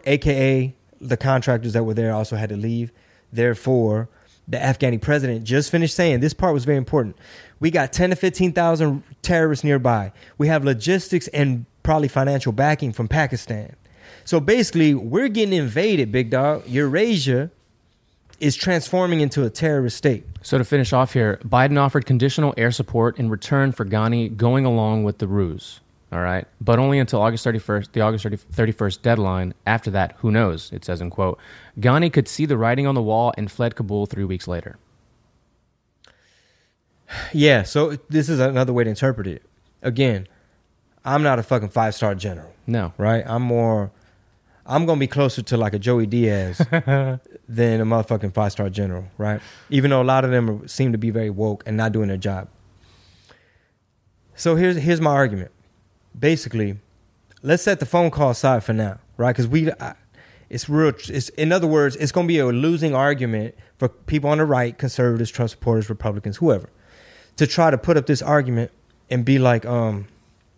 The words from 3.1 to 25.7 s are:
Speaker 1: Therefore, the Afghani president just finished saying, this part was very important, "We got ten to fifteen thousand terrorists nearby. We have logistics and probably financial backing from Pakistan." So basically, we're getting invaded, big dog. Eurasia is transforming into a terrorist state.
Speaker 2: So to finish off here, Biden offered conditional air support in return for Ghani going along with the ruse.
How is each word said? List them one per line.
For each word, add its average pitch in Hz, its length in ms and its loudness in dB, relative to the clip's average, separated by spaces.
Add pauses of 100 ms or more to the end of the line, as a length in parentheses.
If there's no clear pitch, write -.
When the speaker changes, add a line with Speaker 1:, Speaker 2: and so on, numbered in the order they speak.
Speaker 1:
Therefore, 117 760 0 (360)
the - 120 -6
Afghani 127 440 0
president 131 440 -2
just 135 260 0
finished 165 240 0
saying, 160 240 2
this 151 140 0
part 180 200 0
was 135 120 -2
very 143 120 2
important, 131 380 -2 (460)
"We 160 100 2
got 151 220 0
ten 180 160 2
to 185 80 0
fifteen 180 340 0
thousand 160 520 0 (180)
terrorists 160 420 0
nearby. 120 480 2 (260)
We 147 120 2
have 156 160 2
logistics 156 640 -2
and 131 360 0 (160)
probably 156 280 0
financial 135 420 0
backing 139 400 0
from 110 160 -6
Pakistan." 120 680 -4 (480)
So 165 160 2
basically, 170 520 4
we're 139 360 0
getting 208 280 0
invaded, 143 540 0
big 120 180 0
dog. 135 380 0
Eurasia 143 840 0 (880)
is 147 160 0
transforming 175 640 0
into 139 240 0
a 113 40 0
terrorist 139 460 -2
state. 127 300 -2 (160)
Speaker 2:
So - 160 -2
to 127 80 2
finish 135 260 0
off 131 220 0
here, 110 320 0
Biden 131 340 2
offered 139 260 0
conditional 135 520 2
air 117 140 2
support 117 460 -2
in 117 120 -2
return 135 420 0
for 120 140 -4
Ghani 110 500 0
going 120 300 2
along 110 400 2
with 104 140 -4
the 104 80 -2
ruse. 92 520 -4 (320)